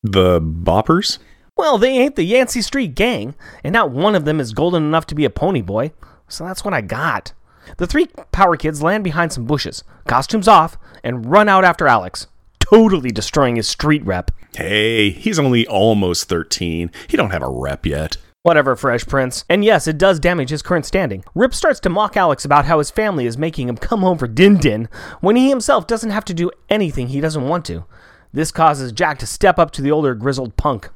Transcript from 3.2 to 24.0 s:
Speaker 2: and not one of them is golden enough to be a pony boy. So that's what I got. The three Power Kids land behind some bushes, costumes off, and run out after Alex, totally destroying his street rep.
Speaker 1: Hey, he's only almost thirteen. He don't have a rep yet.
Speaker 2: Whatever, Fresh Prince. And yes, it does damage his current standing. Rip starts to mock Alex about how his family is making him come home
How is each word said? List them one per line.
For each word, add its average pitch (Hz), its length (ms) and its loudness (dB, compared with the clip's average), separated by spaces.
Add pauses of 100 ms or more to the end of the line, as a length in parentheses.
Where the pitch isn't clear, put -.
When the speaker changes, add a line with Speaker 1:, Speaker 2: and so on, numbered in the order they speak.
Speaker 2:
and 143 80 -4
not 202 200 2
one 185 240 0
of 156 100 0
them 156 160 0
is 113 100 -6
golden 160 320 0
enough 156 240 0
to 151 80 -8
be 151 80 0
a 139 60 2
pony 160 320 -2
boy. 107 320 -4 (340)
So - 160 -14
that's 185 220 -10
what 196 80 -4
I 131 80 -2
got. 110 500 -6 (440)
The 180 120 -4
three 311 200 0 (240)
Power 180 240 4
Kids 151 260 -4
land 196 220 0
behind 170 300 -2
some 120 120 -8
bushes, - 380 -4 (240)
costumes 180 400 0
off, 165 300 4 (260)
and 117 260 -6
run 208 200 6
out 190 160 4
after 170 220 2
Alex, 101 400 0 (320)
totally 190 520 6
destroying 120 460 0
his 110 100 -4
street - 380 0
rep. 90 260 -2 (240)
Speaker 1:
Hey, 107 540 0
he's 208 280 -2
only 123 300 2
almost 101 640 0
thirteen. 85 640 -4 (160)
He 311 100 0
don't 107 140 0
have 78 120 -4
a 65 60 -4
rep 67 360 -6
yet. 76 320 -4 (260)
Speaker 2:
Whatever, 147 340 2
Fresh 120 300 -2
Prince. 131 420 -4
And 202 160 2
yes, 202 220 2
it 156 100 -2
does 180 240 2
damage 165 300 -2
his 151 100 -6
current 165 240 -2
standing. 123 380 -4 (120)
Rip 247 180 2
starts - 280 -2
to 185 80 0
mock 202 260 -2
Alex 175 300 0
about 143 200 4
how 160 140 2
his 147 100 -2
family 196 360 -2
is 117 120 -4
making 147 300 -4
him 120 80 -4
come 220 240 -4
home 185 180 2